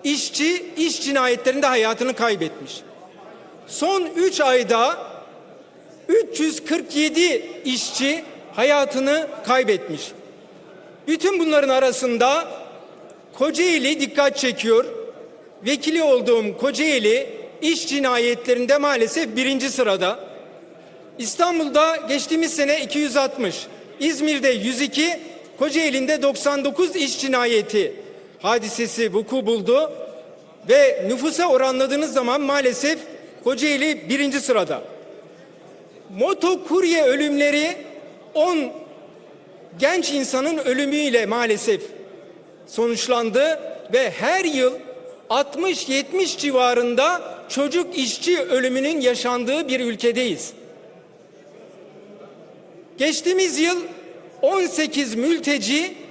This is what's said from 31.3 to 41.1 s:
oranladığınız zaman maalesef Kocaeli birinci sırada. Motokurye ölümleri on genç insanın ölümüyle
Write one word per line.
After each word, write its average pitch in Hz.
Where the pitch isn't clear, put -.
oranladığınız 262
zaman 254
maalesef 277
Kocaeli 277
birinci 269
sırada. 180
Motokurye 339
ölümleri 294
on 311
genç 320
insanın 277
ölümüyle 269